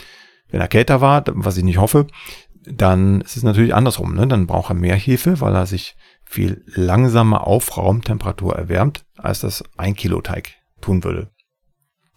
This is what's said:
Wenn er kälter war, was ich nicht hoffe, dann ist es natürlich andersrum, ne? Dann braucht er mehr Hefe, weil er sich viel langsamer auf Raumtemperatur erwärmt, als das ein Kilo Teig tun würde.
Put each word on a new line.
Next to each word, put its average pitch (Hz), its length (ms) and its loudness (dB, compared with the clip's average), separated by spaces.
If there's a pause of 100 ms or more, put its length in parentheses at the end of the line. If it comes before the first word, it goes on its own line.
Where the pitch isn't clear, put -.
(500)
Wenn - 120 -2
er 87 60 -2
kälter 120 340 2
war, 143 240 4
was 95 320 -4
ich 90 60 0
nicht 90 160 2
hoffe, 143 260 4 (560)
dann 95 600 2
ist - 160 -12
es 117 60 -6
natürlich 113 300 2
andersrum, 87 400 0
ne? 92 140 2
Dann 107 180 2
braucht 85 240 -2
er 92 60 -2
mehr 87 200 0
Hefe, 131 460 0
weil 101 140 0
er 92 100 0
sich 95 300 -8 (280)
viel 92 440 -4
langsamer 110 800 2
auf - 280 0
Raumtemperatur 95 800 -2
erwärmt, 90 480 -2 (140)
als - 220 -4
das - 240 -8 (140)
ein 98 180 -4
Kilo 87 260 -4
Teig - 320 -10 (260)
tun 92 240 0
würde. 87 280 -6 (840)